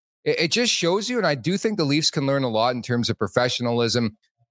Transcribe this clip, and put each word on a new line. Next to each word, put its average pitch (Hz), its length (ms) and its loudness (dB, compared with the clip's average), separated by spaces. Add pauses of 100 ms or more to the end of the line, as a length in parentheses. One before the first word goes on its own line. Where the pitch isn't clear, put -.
(240)
it, 151 180 0
it 170 100 0
just 240 200 0
shows 196 380 -2
you, 247 80 -2
and 196 80 0
I 151 80 2
do 147 240 -2
think 214 220 -2
the 160 60 2
Leafs 143 260 2
can 139 160 -2
learn 139 160 0
a 127 40 0
lot 117 280 2
in 117 80 -6
terms 120 260 0
of - 80 -2
professionalism, 120 1000 0 (360)